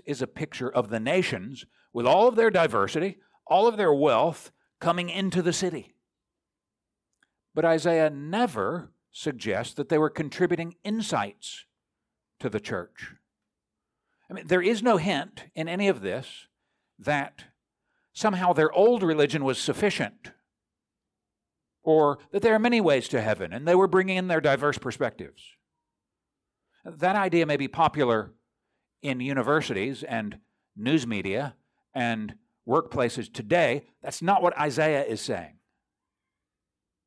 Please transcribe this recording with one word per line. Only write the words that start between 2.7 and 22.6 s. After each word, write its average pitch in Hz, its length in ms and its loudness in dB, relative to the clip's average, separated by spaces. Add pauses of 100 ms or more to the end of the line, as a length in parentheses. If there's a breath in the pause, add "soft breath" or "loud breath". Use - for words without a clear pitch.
all 190 200 4
of 226 100 2
their 180 160 4
wealth 143 580 2 (280)
coming 175 300 -2
into 180 320 -2
the 170 120 0
city. 165 420 -6 (1600)
But 156 120 0
Isaiah 160 440 2
never 151 800 -4 (200)
suggests 110 640 -6
that 143 120 -6
they 160 100 2
were 151 120 2
contributing 165 720 -4
insights 202 800 -6 (760)
to 127 100 -6
the 104 100 -4
church. - 540 -10 (1160)
I - 40 -16
mean, 156 140 -14
there 175 140 4
is 208 220 0
no 233 140 4
hint 160 480 -4 (100)
in 160 140 -6
any 196 180 -2
of 143 140 0
this 98 460 -8 (520)
that 139 460 -4 (640)
somehow 185 400 0
their 156 220 4
old 214 300 6
religion 151 420 2
was 131 120 0
sufficient, - 720 -4 (1500)
or 151 380 4 (120)
that 196 100 -2
there 220 140 4
are 220 40 2
many 233 220 2